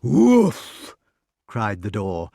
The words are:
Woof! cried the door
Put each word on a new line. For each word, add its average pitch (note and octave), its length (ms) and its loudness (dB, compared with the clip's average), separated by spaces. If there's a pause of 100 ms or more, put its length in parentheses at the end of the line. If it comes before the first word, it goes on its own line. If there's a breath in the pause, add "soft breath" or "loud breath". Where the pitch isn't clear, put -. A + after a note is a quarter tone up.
Woof! G#3+ 920 2 (520)
cried G#2 340 -6
the G2 80 -8
door F#2+ 460 -8